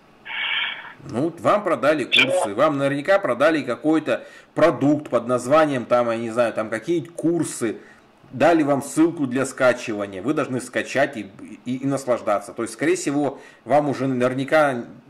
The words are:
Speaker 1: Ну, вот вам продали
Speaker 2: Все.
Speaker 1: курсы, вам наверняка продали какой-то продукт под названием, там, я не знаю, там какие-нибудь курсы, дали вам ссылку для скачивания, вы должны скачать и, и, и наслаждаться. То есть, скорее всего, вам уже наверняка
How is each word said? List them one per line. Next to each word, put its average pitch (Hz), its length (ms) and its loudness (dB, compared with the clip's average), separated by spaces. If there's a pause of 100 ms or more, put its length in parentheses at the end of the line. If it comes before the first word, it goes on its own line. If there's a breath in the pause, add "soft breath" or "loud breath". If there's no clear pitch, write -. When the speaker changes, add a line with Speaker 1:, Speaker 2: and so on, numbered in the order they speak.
(1120 loud breath)
Speaker 1:
Ну, 117 140 -2
вот 170 160 -4
вам 196 220 2
продали 147 480 0
Speaker 2:
Все. - 200 4
Speaker 1:
курсы, - 240 0
вам 143 240 2
наверняка 143 400 2
продали 151 440 2
какой-то 143 640 0 (280 loud breath)
продукт 143 540 2
под 117 180 0
названием, 127 600 2
там, 120 240 2
я 113 60 -2
не 117 140 -4
знаю, 113 220 0
там 110 180 -4
какие-нибудь 147 440 -4
курсы, 151 640 -2 (540 loud breath)
дали 147 300 4
вам 139 200 2
ссылку 160 440 0
для 123 200 -2
скачивания, 104 760 -2
вы 139 120 -2
должны 127 260 -2
скачать 127 560 -2
и, 98 140 -10 (340)
и, 127 120 -4
и 135 100 -8
наслаждаться. 113 680 -2
То - 100 -6
есть, 104 120 -6
скорее 165 220 0
всего, 143 440 -2 (240 loud breath)
вам 147 240 2
уже 127 180 -2
наверняка 131 800 2 (240)